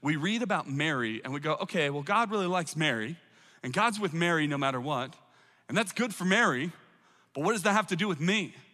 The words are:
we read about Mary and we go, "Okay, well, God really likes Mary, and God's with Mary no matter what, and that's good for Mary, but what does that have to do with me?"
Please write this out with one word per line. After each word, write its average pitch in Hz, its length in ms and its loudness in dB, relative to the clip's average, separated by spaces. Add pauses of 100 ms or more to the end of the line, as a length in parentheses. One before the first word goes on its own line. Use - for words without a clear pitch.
we 147 140 2
read 196 260 0
about 190 280 -2
Mary 135 560 0
and 131 80 -6
we 143 80 -6
go, 151 140 0
"Okay, 170 340 0
well, 143 120 -4
God 202 300 0
really 202 160 0
likes 175 300 -2
Mary, 143 400 0 (460)
and 127 100 -6
God's 208 260 2
with 185 140 -2
Mary 165 340 2
no 147 100 -2
matter 135 220 0
what, 127 340 -4 (540)
and 139 100 0
that's 214 140 0
good 226 240 -2
for - 80 -6
Mary, 180 480 4 (640)
but 139 100 -4
what 190 80 4
does 233 120 0
that 202 100 4
have 208 140 2
to 180 100 -2
do 202 100 0
with 160 140 -2
me?" 180 340 0 (180)